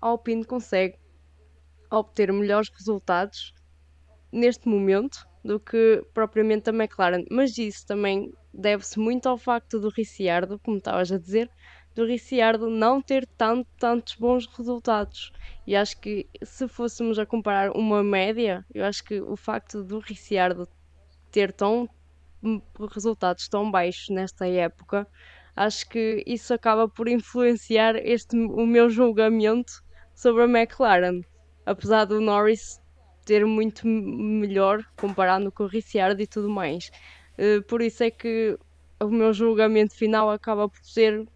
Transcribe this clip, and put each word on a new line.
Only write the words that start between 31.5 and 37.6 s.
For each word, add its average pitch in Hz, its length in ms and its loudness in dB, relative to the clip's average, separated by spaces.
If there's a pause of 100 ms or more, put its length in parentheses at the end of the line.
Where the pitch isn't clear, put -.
Apesar 208 400 2
do 214 160 0
Norris 214 580 2 (460)
ter 214 220 4
muito 220 420 0
m-, 214 520 -2
melhor 196 440 0 (140)
comparando 196 520 0
com 208 140 -6
o - 20 -2
Ricciardo 196 540 -2
e 214 60 -4
tudo 208 240 -6
mais. 175 400 -6 (480)
Eh, 208 240 2